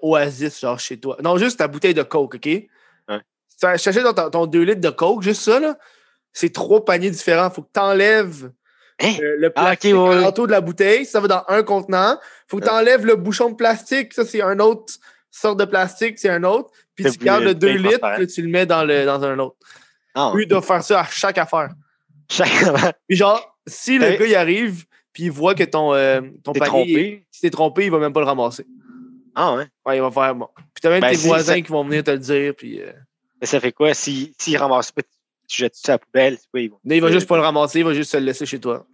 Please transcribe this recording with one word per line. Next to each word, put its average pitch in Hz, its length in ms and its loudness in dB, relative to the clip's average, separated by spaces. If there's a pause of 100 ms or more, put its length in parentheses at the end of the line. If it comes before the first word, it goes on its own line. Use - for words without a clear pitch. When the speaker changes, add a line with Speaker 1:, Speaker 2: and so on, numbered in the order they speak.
Speaker 1:
Oasis, 147 560 -2
genre, 123 200 -6
chez 123 200 -12
toi. 131 240 -8
Non, 175 140 2
juste 233 220 0
ta 156 80 0
bouteille 147 280 0
de 151 80 0
Coke, 131 320 -2
OK ? 120 100 -12
Speaker 2:
Ouais. 180 240 -2 (400)
Speaker 1:
Tu - 500 -14
t'achètes, 185 420 2
genre, 240 120 2
ton, 170 160 -2
ton 170 160 0
deux 165 160 2
litres 190 200 0
de 170 100 2
Coke, 196 320 0
juste 208 180 0
ça, 226 180 2
là, 311 180 -4 (540)
c'est 165 220 -4
trois 214 320 2
paniers 180 240 0
différents. 175 400 0
Faut 180 140 -14
que - 100 -20
t'enlèves, 196 760 0 (500)
Speaker 2:
Hein ? 208 180 0
Speaker 1:
euh, 151 200 -2
le 165 160 2
Speaker 2:
Ah, 143 80 0
ok, - 20 4 (140)
Speaker 1:
plastique 202 160 4
Speaker 2:
ouais, 185 40 6 (100)
ouais. 180 80 4
Speaker 1:
alentour 190 300 2
de 202 40 0
la 202 100 4
bouteille. 202 440 0
Ça 220 140 -2
va 202 80 -2
dans 190 220 2
un 208 140 2
contenant. 196 540 0 (300)
Faut 202 120 -6
que 202 40 -8
Speaker 2:
Ouais. 226 60 2
Speaker 1:
t'enlèves 226 360 4
le 220 100 6
bouchon 208 340 -2
de 226 60 -10
plastique. 226 580 -2
Ça, 240 120 -2
c'est 226 160 -4
un 196 180 0
autre 220 340 2 (380)
sorte 208 280 -4
de 202 60 4
plastique, 196 540 -2
c'est 196 100 0
un 175 160 -2
autre. 220 240 0 (240)
Puis 196 100 -10
Speaker 2:
Le 139 80 2
Speaker 1:
tu 117 60 -8
gardes 107 260 2
le 196 120 2
Speaker 2:
bouteille 185 180 2
Speaker 1:
deux 190 60 0
litres, 190 100 2 (100)
Speaker 2:
transparent. 208 160 -2
Speaker 1:
puis 190 100 -2
là, 180 60 -8
tu 180 120 -8
le 165 40 -6
mets 180 200 0
dans 165 180 2
le, 143 200 2
dans 139 180 0
un 135 160 -2
autre. 131 180 -6 (560)
Speaker 2:
Ah, 135 180 0
ouais. 196 60 0
Speaker 1:
Eux, 214 60 0
ils 208 40 -6
doivent 185 160 2
faire 175 200 0
ça 196 180 2
à 165 40 -2
chaque - 340 -4
affaire. 156 320 -2 (600)
Speaker 2:
Chaque - 160 0
<laughs> - 160 0
affaire. 160 300 2 (140)
Speaker 1:
Puis 185 100 0
genre, 202 400 0 (100)
si - 300 -4
le 247 80 4
Speaker 2:
T'avais 202 120 2
Speaker 1:
gars, 208 100 2
il 214 80 4
arrive, 185 500 0 (260)
puis 160 120 -10
il 170 80 -2
voit 160 240 0
que 160 100 0
ton, 151 280 0
euh, 135 280 2 (240)
ton 147 80 -6
Speaker 2:
T'es 143 60 -2
Speaker 1:
panier, 143 120 0
Speaker 2:
trompé. 175 600 0
Speaker 1:
si - 100 -18
t'es 170 80 0
trompé, 160 360 0
il 196 60 0
va 160 80 2
même 147 140 -2
pas 151 80 0
le 143 60 0
ramasser. 127 380 -4 (680)
Speaker 2:
Ah 151 200 0
ouais ? 139 120 -8 (180)
Speaker 1:
Ouais, 135 120 -2
il 131 40 -2
va 131 100 -2
faire... 131 240 -2
Bon. 120 200 -12
Puis - 260 -20
t'as 165 80 2
même 180 120 2
Speaker 2:
Ben, 123 80 2
Speaker 1:
tes 127 80 2
Speaker 2:
si 160 100 0
Speaker 1:
voisins 160 260 2
Speaker 2:
ça 180 80 0
Speaker 1:
qui 160 100 -14
vont 147 120 -2
venir 147 200 -2
te 151 80 0
le 139 80 0
dire, 143 360 -2
puis... 113 260 -16
Euh, 92 100 -16 (500)
Speaker 2:
Mais 127 60 -8
ça 143 120 0
fait 127 140 -2
quoi ? 151 200 2
Si, 139 460 -6
s'ils 151 180 -2
ramassent 131 360 0
pas, 147 80 -8 (460)
tu - 140 -6
jettes 123 140 -4
ça - 160 -4
à 131 40 4
la 117 40 -2
poubelle, 131 400 0
c'est - 100 -20
quoi, 127 100 -6
ils 117 120 -6
vont - 120 -20
Speaker 1:
Non, 147 120 -2
il 165 60 4
va 165 60 2
Speaker 2:
euh, 165 40 4
Speaker 1:
juste 180 180 0
pas 175 60 2
le 160 80 2
ramasser, 147 360 0
il 165 60 2
va 165 80 0
juste 147 180 -4
se 151 60 -2
le 139 60 -2
laisser 131 240 -4
chez 135 120 -10
toi. 120 340 -6